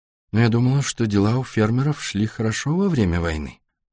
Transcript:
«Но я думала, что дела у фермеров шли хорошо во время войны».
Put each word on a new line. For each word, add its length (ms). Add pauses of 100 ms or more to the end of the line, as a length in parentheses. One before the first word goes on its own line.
(320)
«Но 100
я 80
думала, 340
что 240
дела 320
у 40
фермеров 600
шли 240
хорошо 480
во 140
время 300
войны». 400 (340)